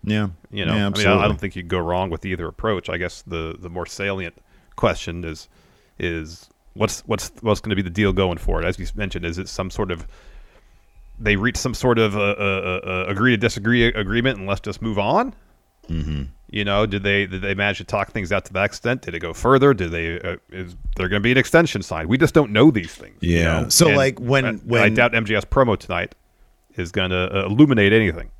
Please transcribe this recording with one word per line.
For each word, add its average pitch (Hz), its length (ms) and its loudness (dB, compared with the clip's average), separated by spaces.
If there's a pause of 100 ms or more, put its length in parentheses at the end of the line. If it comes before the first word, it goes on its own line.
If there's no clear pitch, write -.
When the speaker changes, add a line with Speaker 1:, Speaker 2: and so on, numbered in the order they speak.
Speaker 1:
Yeah. 107 240 0 (240)
Speaker 2:
You 101 120 -6
know, 107 100 0
Speaker 1:
Yeah, - 0 -
Speaker 2:
I - 20 2
mean, - 20 2
I, 101 60 2
I - 20 0
Speaker 1:
absolutely. 101 420 2
Speaker 2:
don't - 120 0
think 98 160 -8
you 92 80 -8
go 90 160 -2
wrong 90 300 -2
with 82 140 -8
either 87 220 -6
approach. 95 420 -4
I - 100 -4
guess 87 280 -8
the, 82 320 -6
the 90 120 -16
more 87 160 -8
salient 95 480 -6 (420)
question 87 480 -2
is, 80 240 -12 (500)
is 82 500 -8 (260)
what's, - 320 -2
what's, 107 240 -6 (100)
what's 107 200 0
gonna 107 160 -2
be 101 60 -2
the 90 80 -4
deal 98 220 0
going 90 260 0
forward? 82 260 -2
As 90 140 -2
you 90 160 -8
mentioned, 92 320 -6
is 85 120 -6
it 92 100 -8
some 95 220 -8
sort 101 200 -4
of, 82 160 -6 (1120)
they 107 180 2
reach 113 200 0
some 123 180 -2
sort 120 240 2
of, 107 180 2
uh, 107 40 0
uh, 95 640 0
uh, - 20 -10
uh, 92 220 -4
agree 101 220 2
to 117 60 4
disagree 113 500 2
agreement 117 520 0
and 95 100 -8
let's 98 120 -2
just - 220 -8
move 110 160 -2
on? 160 340 2 (560)
Speaker 1:
Mm-hmm. 76 360 -4 (260)
Speaker 2:
You 104 140 -4
know, 101 220 2
did 98 180 -4
they, 101 220 2
did 92 160 -8
they 98 120 -2
manage 101 240 -2
to 95 60 -12
talk 98 260 -4
things 95 220 -4
out 95 140 -2
to - 80 -20
that 95 100 0
extent? 120 380 -4
Did 85 120 -10
it 85 60 -6
go 82 120 -8
further? 131 420 6
Did 90 180 -2
they, 85 280 -4
uh, 90 160 -8 (140)
is 90 240 -12 (220)
there 92 120 -2
gonna 101 120 0
be 113 100 2
an 127 80 4
extension 156 440 2
signed? 80 260 -6
We 120 100 2
just 151 160 2
don't 147 160 4
know 117 220 8
these 90 200 -4
things, - 280 -20
you 85 180 2
Speaker 1:
Yeah. 82 240 2
Speaker 2:
know? - 60 -4
Speaker 1:
So, - 200 4
Speaker 2:
And - 80 4
Speaker 1:
like, 135 220 2
when, 127 260 2
Speaker 2:
I, 110 40 -2
I 110 60 -2
Speaker 1:
when 107 400 2
Speaker 2:
doubt 120 200 4
M 113 100 2
J 104 120 0
F's 98 100 0
promo 120 320 2
tonight 90 360 -6 (600)
is 87 160 -6
gonna, 90 420 0
uh, 98 140 0
illuminate 110 460 6
anything. 95 480 2